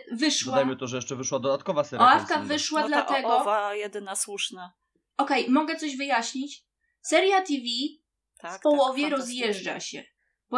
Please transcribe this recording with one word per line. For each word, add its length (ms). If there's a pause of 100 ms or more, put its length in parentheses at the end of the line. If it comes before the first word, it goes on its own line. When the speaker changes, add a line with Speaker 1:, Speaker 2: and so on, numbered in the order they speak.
(120)
Speaker 1:
wyszła. 400
Speaker 2:
Dodajmy 240
to, 100
że 100
jeszcze 200
wyszła 220
dodatkowa 460
seria 220
Speaker 1:
Oawka 200
Speaker 2:
Helsinga. 280
Speaker 1:
wyszła 260
Speaker 3:
No 80
ta 60 (100)
Speaker 1:
dlatego 240
Speaker 3:
o-, 120
owa 340
jedyna 420
słuszna. 560 (440)
Speaker 1:
Okej, 340
mogę 260
coś 200
wyjaśnić? 680 (360)
Seria 400
T 140
V 140 (680)
Speaker 3:
Tak, 200
Speaker 1:
w 40
połowie 400
Speaker 3:
tak, 80
fantastycznie. 360
Speaker 1:
rozjeżdża 340
się, 240 (460)
bo 80